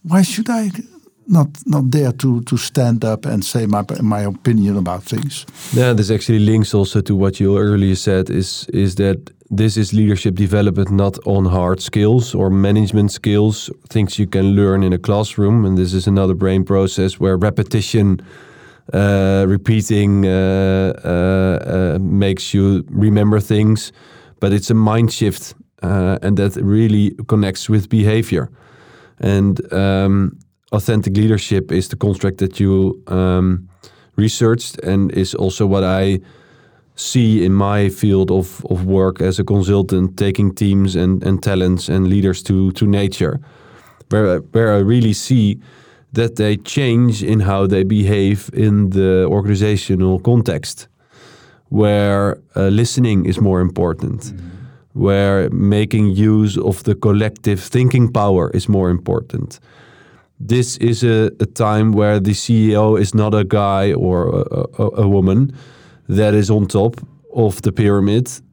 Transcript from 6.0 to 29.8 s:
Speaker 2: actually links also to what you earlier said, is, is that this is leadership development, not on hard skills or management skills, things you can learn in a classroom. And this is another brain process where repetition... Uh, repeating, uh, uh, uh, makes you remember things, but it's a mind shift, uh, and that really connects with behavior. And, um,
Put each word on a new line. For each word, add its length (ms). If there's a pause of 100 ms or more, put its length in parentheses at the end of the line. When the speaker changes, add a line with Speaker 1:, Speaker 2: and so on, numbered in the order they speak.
Speaker 2:
actually 300
links 340
also 280
to 140
what 240
you 180
earlier 380
said, 340
is, 440
is 220
that 360 (200)
this 260
is 160
leadership 400
development, 560
not 360
on 200
hard 360
skills 520
or 160
management 640
skills, 580 (200)
things 280
you 100
can 280
learn 260
in 100
a 60
classroom. 680
And 120
this 160
is 140
another 260
brain 300
process 560
where 180
repetition... 840 (720)
Uh, 560
repeating, 800
uh, 680 (100)
uh, 60
uh, 880
makes 540
you 360
remember 500
things, 520 (480)
but 120
it's 180
a 60
mind 360
shift, 440 (260)
uh, 400
and 160
that 180
really 600 (120)
connects 420
with 180
behavior. 640 (680)
And, 400 (140)
um, 640 (340)